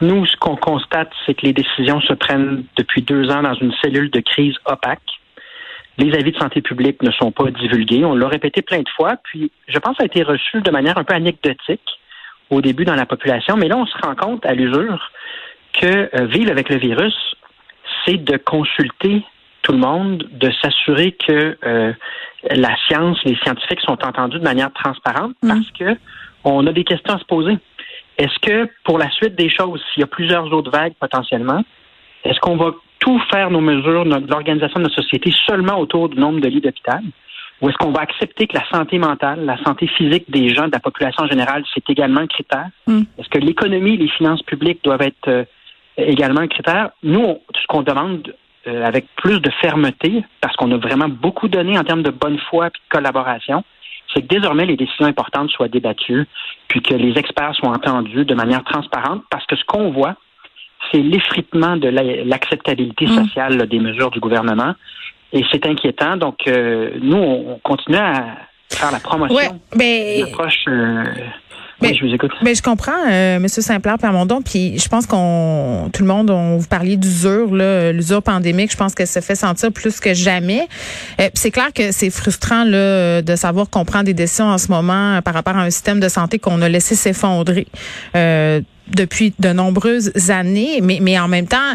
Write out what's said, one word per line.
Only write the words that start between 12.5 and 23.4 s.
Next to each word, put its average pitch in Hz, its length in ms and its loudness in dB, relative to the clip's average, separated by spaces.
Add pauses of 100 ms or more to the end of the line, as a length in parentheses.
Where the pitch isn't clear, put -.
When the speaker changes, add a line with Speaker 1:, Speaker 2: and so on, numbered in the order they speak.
Speaker 1:
début 135 240 2
dans 165 100 2
la 127 100 0
population, 131 500 0
mais 175 120 2
là, 214 80 2
on 247 100 0
se - 120 -10
rend 143 160 -4
compte 220 320 -4
à 131 80 2
l'usure 143 560 0 (680)
que, 180 80 2 (300)
euh, 123 100 0
vivre 190 240 0
avec 135 200 -2
le 139 60 2
virus, 131 380 0 (880)
c'est 185 120 0
de 143 200 -2
consulter 156 880 0 (400)
tout - 80 0
le 131 80 4
monde, 170 540 0
de 131 180 0 (120)
s'assurer 151 500 2
que, 156 520 0
euh, 113 280 0 (580)
la 120 240 2 (140)
science, 165 360 2
les 123 120 0
scientifiques 139 460 -4